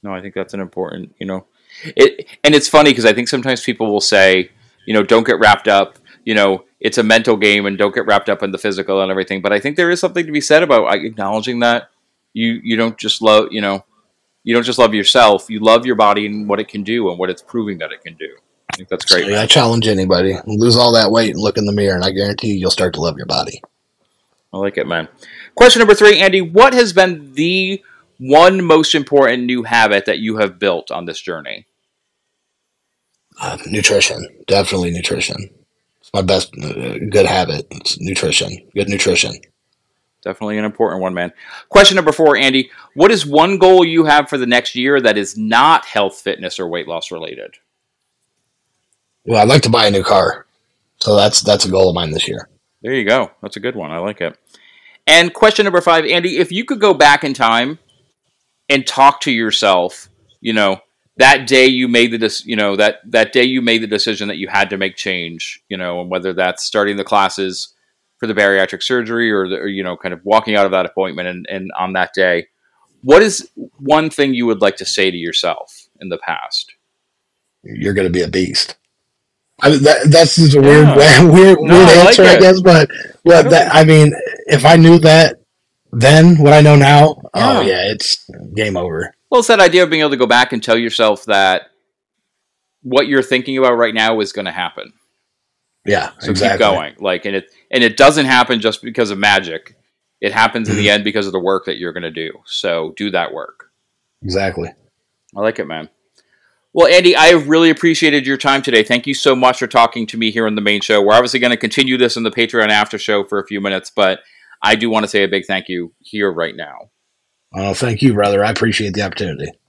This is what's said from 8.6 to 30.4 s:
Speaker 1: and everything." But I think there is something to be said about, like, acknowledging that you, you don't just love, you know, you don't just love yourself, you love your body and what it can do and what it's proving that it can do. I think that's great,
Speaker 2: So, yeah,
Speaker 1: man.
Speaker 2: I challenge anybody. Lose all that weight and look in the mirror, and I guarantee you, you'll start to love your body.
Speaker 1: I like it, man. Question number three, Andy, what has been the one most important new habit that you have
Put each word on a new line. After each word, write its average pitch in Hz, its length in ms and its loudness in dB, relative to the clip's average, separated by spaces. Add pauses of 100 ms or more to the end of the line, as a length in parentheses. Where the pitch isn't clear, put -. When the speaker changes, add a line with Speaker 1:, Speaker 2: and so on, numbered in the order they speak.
Speaker 1:
and 95 100 -2
everything." 95 320 -6
But 101 100 0
I 104 60 0
think 143 180 -6
there 175 140 0
is 175 80 -4
something 175 280 -4
to 156 40 -14
be 151 100 -4
said 151 220 2
about, 139 220 0
like, 92 180 -2
acknowledging 110 580 -8
that 120 300 -2 (440)
you, 113 280 -4
you 113 140 -4
don't 113 200 -4
just - 240 -8
love, 107 300 2
you 107 100 -8
know, 98 240 -4 (600)
you 117 100 -2
don't 120 80 2
just 120 160 -6
love 113 160 4
yourself, 104 540 2
you 110 100 -10
love 113 280 2
your 123 100 -2
body 104 300 2
and 104 220 -10
what 104 120 -4
it 104 80 -8
can 104 160 -12
do 107 260 -4
and 87 80 -10
what 92 120 -6
it's 92 120 -10
proving 104 360 -8
that 80 120 -12
it - 140 -20
can 82 100 -20
do. 78 220 -18 (360)
I - 40 -10
think 95 120 -20
that's - 180 -10
great, 90 180 -2
Speaker 2:
So, 101 60 -6
yeah, 101 60 -2
Speaker 1:
man. 107 80 -2
Speaker 2:
I - 20 -6
challenge 113 420 0
anybody. 95 480 -2 (100)
Lose 110 300 0
all 120 160 2
that 110 180 2
weight 110 200 -2
and 87 100 -10
look 104 180 -4
in 104 80 -4
the 101 60 -4
mirror, 101 240 -2
and 90 80 -4
I 95 80 -2
guarantee 101 360 -6
you, 101 120 -4
you'll 90 100 -4
start 92 240 -4
to - 60 -10
love 80 160 -6
your 64 100 -14
body. - 340 -8 (920)
Speaker 1:
I 92 60 -12
like 101 200 -6
it, - 80 -6
man. 82 220 -6 (480)
Question 240 240 6
number 214 140 6
three, 208 240 4
Andy, 190 240 2
what 208 320 2
has 240 180 0
been 165 420 -2
the 190 480 -4 (360)
one 165 440 4
most 160 320 2
important 135 500 0
new 123 200 -4
habit 110 420 0
that 104 140 -4
you 110 160 -6
have 101 240 -4